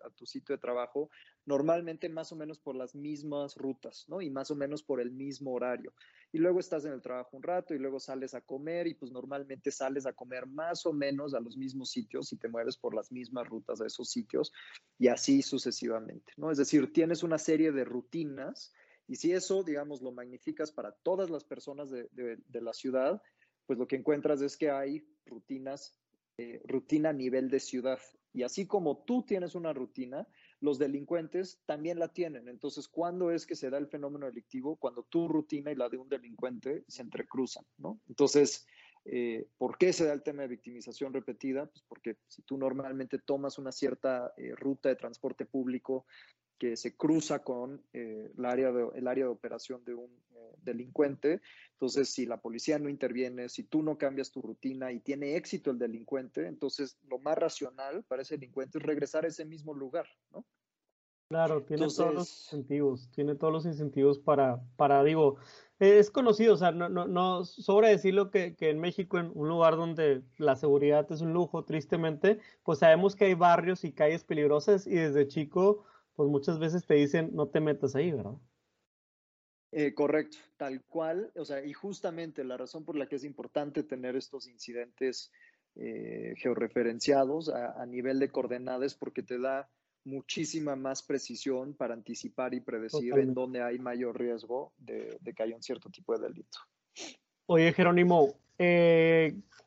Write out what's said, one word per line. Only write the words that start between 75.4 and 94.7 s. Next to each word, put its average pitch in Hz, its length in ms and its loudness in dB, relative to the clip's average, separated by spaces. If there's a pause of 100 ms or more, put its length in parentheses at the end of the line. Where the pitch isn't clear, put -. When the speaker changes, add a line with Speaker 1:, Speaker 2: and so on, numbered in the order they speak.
Speaker 2:
pues 147 140 4
muchas 147 300 2
veces 165 260 0
te - 80 4
dicen, 151 420 6
"No 151 140 0
te 160 100 2
metas 143 360 0
ahí", 160 180 2
¿verdad? 110 220 -6 (1400)
Speaker 1:
Eh, 151 220 0
correcto, 151 440 2 (180)
tal 135 300 -8
cual, 165 500 -4
o 165 80 -6
sea, 139 220 -6
y 143 80 -10
justamente 165 720 -8
la 127 120 -6
razón 147 280 -10
por 160 100 -6
la 143 120 -4
que 143 100 -6
es 127 80 -8
importante 143 580 -4
tener 127 320 -6
estos 131 320 -8
incidentes, 120 840 -8 (440)
eh, 113 640 -8
georreferenciados 127 1120 0
a, 120 320 -6
a 123 40 -8
nivel 127 340 -2
de 135 120 2
coordenada 127 540 -4
es 135 100 -4
porque - 280 -8
te 127 140 -8
da 135 320 -4 (360)
muchísima 143 720 -6
más 135 260 -6
precisión 135 720 -4
para 117 180 -4
anticipar 120 600 -8
y 123 80 -4
predecir 123 560 -2
en 131 160 4
Speaker 2:
Totalmente. - 0 -
Speaker 1:
dónde 127 280 -2
hay 120 160 -2
mayor 123 400 -4
riesgo 120 600 -4